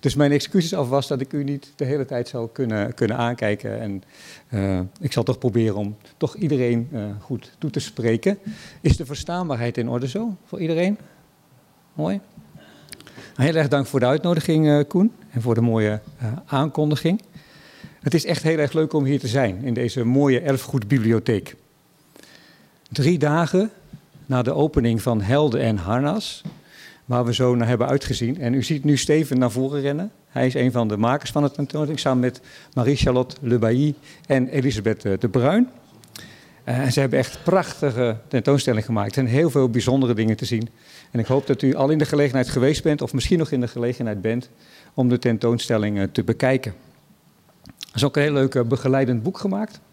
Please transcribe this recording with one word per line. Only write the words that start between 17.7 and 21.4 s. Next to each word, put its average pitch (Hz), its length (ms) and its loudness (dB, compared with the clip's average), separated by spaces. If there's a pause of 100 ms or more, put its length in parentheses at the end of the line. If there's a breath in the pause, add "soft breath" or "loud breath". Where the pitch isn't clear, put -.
Het - 140 -4
is 160 100 2
echt - 180 -2
heel 160 160 2
erg 143 140 0
leuk 156 200 0
om 147 120 2
hier 135 160 0
te 131 80 -6
zijn, 110 340 0
in 127 120 -2
deze 120 300 -2
mooie 131 360 4
erfgoedbibliotheek. 117 1160 0 (1300 loud breath)